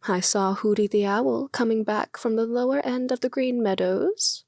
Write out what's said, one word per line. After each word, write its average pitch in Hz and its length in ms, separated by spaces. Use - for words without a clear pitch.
I 185 160
saw 196 340
Hooty 208 320
the 202 200
Owl 240 420
coming 226 340
back 214 340
from 220 200
the 226 100
lower 247 340
end 254 300
of 247 100
the 254 80
Green 247 340
Meadows. 190 840